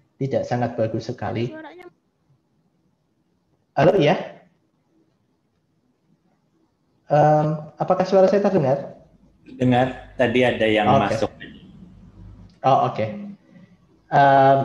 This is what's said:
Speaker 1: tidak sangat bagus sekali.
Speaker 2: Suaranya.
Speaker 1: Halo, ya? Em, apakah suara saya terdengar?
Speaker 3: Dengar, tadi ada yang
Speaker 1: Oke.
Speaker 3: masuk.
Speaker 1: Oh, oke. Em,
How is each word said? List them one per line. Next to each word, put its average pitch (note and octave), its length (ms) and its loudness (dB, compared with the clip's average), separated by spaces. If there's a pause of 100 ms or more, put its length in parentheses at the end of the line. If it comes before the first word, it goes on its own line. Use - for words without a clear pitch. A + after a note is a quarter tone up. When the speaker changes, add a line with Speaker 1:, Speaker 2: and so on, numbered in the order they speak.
(200)
Speaker 1:
tidak C3 240 -4
sangat B2 320 -6
bagus A2 320 -6
sekali. A#2 480 -8
Speaker 2:
Suaranya. D#4+ 320 -20 (1900)
Speaker 1:
Halo, F3 160 4
ya? D3+ 160 2 (3000)
Em, D3+ 380 2 (340)
apakah F#3 240 -2
suara F#3+ 240 4
saya G3+ 160 0
terdengar? D#3+ 560 -2 (560)
Speaker 3:
Dengar, B2+ 640 0
tadi B2 240 2
ada A2 240 0
yang G#2+ 160 2
Speaker 1:
Oke. G#2+ 240 4
Speaker 3:
masuk. A2 240 -4 (1300)
Speaker 1:
Oh, C3 320 0
oke. G#2+ 140 -6 (1040)
Em, C#3 520 4